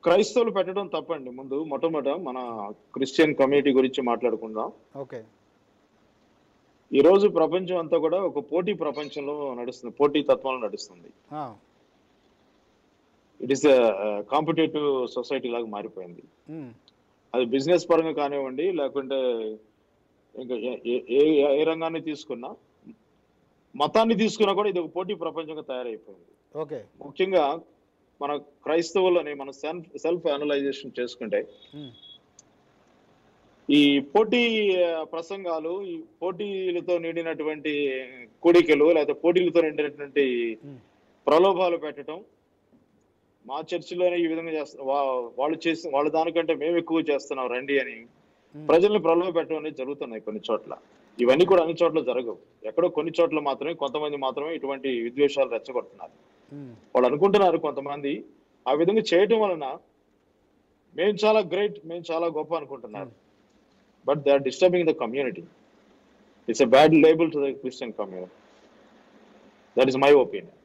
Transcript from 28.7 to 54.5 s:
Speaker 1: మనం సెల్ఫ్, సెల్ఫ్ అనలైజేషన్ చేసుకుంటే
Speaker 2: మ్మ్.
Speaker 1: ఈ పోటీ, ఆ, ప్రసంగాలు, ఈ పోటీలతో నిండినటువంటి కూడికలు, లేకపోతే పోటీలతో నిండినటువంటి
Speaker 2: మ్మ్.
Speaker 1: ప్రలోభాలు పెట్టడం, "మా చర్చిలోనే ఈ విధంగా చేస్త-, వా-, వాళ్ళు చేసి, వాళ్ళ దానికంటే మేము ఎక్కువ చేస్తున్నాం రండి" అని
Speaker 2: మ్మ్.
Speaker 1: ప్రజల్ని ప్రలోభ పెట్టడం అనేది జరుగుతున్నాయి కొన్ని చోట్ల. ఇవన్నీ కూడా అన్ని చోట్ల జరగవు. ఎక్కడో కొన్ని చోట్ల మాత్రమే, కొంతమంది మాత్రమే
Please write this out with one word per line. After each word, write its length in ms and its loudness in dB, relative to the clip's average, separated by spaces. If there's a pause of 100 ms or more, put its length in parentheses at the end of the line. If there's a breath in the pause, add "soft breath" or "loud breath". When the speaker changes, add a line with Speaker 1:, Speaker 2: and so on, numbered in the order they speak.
Speaker 1:
మనం 180 -12
సెల్ఫ్, 460 -10
సెల్ఫ్ 300 -2
అనలైజేషన్ 720 -2
చేసుకుంటే 480 -4 (280)
Speaker 2:
మ్మ్. 160 -16 (1800)
Speaker 1:
ఈ 300 6
పోటీ, 840 2
ఆ, 200 -2
ప్రసంగాలు, 800 -8
ఈ 200 -10 (200)
పోటీలతో 760 -4
నిండినటువంటి 1080 -4 (400)
కూడికలు, 420 6
లేకపోతే 280 4
పోటీలతో 480 2
నిండినటువంటి 1040 -2
Speaker 2:
మ్మ్. 120 -18 (500)
Speaker 1:
ప్రలోభాలు 500 4
పెట్టడం, 420 -10 (1300)
"మా 160 -8 (120)
చర్చిలోనే 420 -2
ఈ 100 0
విధంగా 240 -4
చేస్త-, 300 -8
వా-, 580 -2
వాళ్ళు 280 -2
చేసి, 220 -4
వాళ్ళ 200 0
దానికంటే 460 0
మేము 220 0
ఎక్కువ 220 0
చేస్తున్నాం 480 -4
రండి" 320 -2
అని 260 -10 (500)
Speaker 2:
మ్మ్. 120 -16
Speaker 1:
ప్రజల్ని 320 4
ప్రలోభ 360 2
పెట్టడం 220 -2
అనేది 180 -10
జరుగుతున్నాయి 460 -8
కొన్ని 200 -8 (100)
చోట్ల. 220 -4 (460)
ఇవన్నీ 260 6
కూడా 160 6
అన్ని 220 -2
చోట్ల 160 2
జరగవు. 380 -4 (280)
ఎక్కడో 240 0
కొన్ని 220 -4 (100)
చోట్ల 180 2
మాత్రమే, 340 -4
కొంతమంది 440 -6
మాత్రమే 380 -6